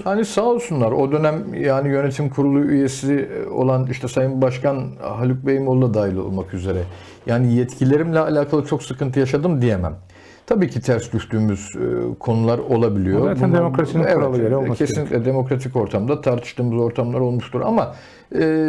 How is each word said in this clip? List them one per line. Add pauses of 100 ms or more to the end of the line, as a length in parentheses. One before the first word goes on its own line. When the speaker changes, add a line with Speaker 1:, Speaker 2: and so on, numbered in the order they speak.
Speaker 1:
Yani
sağ
olsunlar
o
dönem
yani
yönetim
kurulu
üyesi (220)
olan
işte
Sayın
Başkan (140)
Haluk
Beymoğlu
da
dahil
olmak
üzere (420)
yani
yetkilerimle
alakalı
çok
sıkıntı
yaşadım
diyemem. (500)
Tabii
ki
ters
düştüğümüz,
e,
konular
olabiliyor.
Speaker 2:
Zaten
Speaker 1:
Bunlar
Speaker 2:
demokrasinin
Speaker 1:
evet,
Speaker 2:
kuralı
gereği
olması
Speaker 1:
kesinlikle
Speaker 2:
gerekiyor.
Speaker 1:
demokratik
ortamda
tartıştığımız
ortamlar
olmuştur
ama, (360)
e, (240)